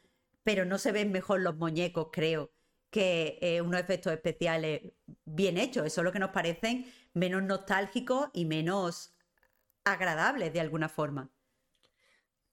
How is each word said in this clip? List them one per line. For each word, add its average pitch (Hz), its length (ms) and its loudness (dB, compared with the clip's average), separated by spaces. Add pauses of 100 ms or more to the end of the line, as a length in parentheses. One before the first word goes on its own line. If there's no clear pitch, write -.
(420)
pero 196 220 2
no 190 140 0
se 214 140 0
ven 208 200 2
mejor 185 280 2
los 170 160 0
muñecos, 165 560 0
creo, 156 400 0 (380)
que, 180 500 2
eh, 170 200 2
unos 175 200 0
efectos 180 320 0
especiales 160 800 -2 (320)
bien 170 340 0
hechos. 214 280 0
Eso 156 140 -2
es 170 40 2
lo 175 80 0
que 202 60 -2
nos 190 120 0
parecen 202 600 -2 (220)
menos 185 280 0
nostálgicos 202 920 0
y 175 140 -2
menos 170 680 -2 (680)
agradables 180 680 2
de 170 80 0
alguna 156 280 0
forma. 143 420 -4 (1200)